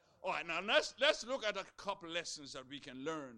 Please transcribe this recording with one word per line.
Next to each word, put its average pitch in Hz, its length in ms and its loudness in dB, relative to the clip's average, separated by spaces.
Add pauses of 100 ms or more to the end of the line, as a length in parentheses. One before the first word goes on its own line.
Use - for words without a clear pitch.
(220)
All 185 100 0
right, 156 140 0
now 170 200 0
let's, 277 340 4
let's 294 240 6
look 226 220 0
at 202 100 2
a 190 80 -4 (120)
couple 180 340 -4
lessons 156 440 -4
that 131 140 -10
we 135 120 -8
can 131 240 -10
learn 147 340 -4